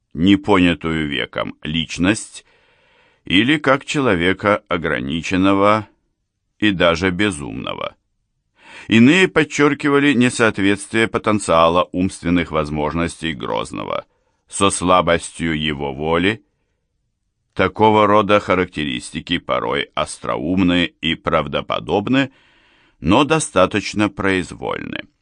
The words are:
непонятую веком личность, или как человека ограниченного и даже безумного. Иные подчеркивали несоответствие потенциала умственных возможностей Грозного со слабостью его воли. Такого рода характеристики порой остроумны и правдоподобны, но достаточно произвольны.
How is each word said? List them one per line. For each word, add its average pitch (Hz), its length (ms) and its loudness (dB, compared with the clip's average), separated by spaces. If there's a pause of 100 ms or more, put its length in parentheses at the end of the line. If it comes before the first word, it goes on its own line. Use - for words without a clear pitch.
(140)
непонятую 87 960 2
веком 58 540 -6
личность, 82 840 -4 (800)
или 120 320 2
как 135 280 0
человека 101 800 0
ограниченного 90 1200 -2 (720)
и 107 140 2
даже 87 400 2
безумного. 60 840 -6 (960)
Иные 143 400 6
подчеркивали 143 840 2
несоответствие 113 960 0
потенциала 87 840 2
умственных 87 580 -2
возможностей 78 800 -4
Грозного 55 760 -6 (440)
со 98 200 0
слабостью 85 880 0
его 71 360 -4
воли. 82 500 -2 (1080)
Такого 107 540 4
рода 104 340 4
характеристики 82 960 -4
порой 64 580 -4
остроумны 85 880 0 (160)
и 80 160 -2
правдоподобны, 80 1160 -2 (680)
но 101 240 2
достаточно 104 840 0
произвольны. 60 920 -6 (180)